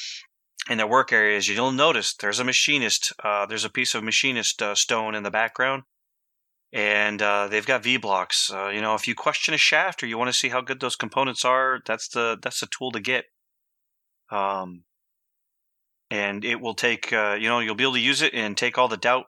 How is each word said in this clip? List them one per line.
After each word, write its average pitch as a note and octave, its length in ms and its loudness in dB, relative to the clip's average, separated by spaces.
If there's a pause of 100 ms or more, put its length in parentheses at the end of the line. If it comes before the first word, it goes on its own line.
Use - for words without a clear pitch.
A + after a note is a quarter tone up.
(720)
in A2+ 80 -2
their A2 80 0
work B2+ 260 4
areas, G#2 360 4
you'll A#2 240 0
notice C3 420 2
there's G#2 240 -2
a B2 60 0
machinist, B2+ 680 0 (120)
uh, G#2 220 0
there's G#2+ 180 -4
a G#2 60 -6
piece B2+ 240 -2
of A2 100 -4
machinist, A2+ 580 0
uh, G#2 120 -2
stone A2 400 0
in G#2+ 80 -4
the G2+ 80 -4
background, B2+ 520 0 (880)
and, G#2 500 2
uh, G2+ 260 2
they've G#2+ 180 -2
got B2+ 160 0
V-blocks. A2 720 0
Uh, G2 160 -4
you G#2 140 -4
know, A2 120 2
if G#2+ 140 -2
you A#2+ 60 0
question - 400 -2
a D3 40 2
shaft E3 440 2
or B2+ 40 -4
you A2+ 120 -4
wanna B2 140 0
see C3 180 0
how B2+ 100 0
good B2+ 200 -6
those B2 160 -4
components B2+ 480 -2
are, C3 420 2
that's A2+ 220 -4
the, A#2 320 -2
that's - 200 -6
the - 60 -4
tool - 260 -6
to A2+ 80 -4
get. B2 260 -2 (1040)
Um, F#2+ 540 -4 (1300)
and G2+ 340 -4
it A#2 160 -2
will A2+ 140 -6
take, A#2+ 400 -2
uh, G#2 260 2
you A2+ 80 0
know, A#2+ 120 2
you'll A2 140 -2
be A#2 100 0
able C3+ 100 0
to B2 40 0
use C3 220 2
it D#3 140 2
and G#2+ 240 -4
take A#2+ 180 -2
all B2+ 120 4
the A2 100 -4
doubt B2 300 2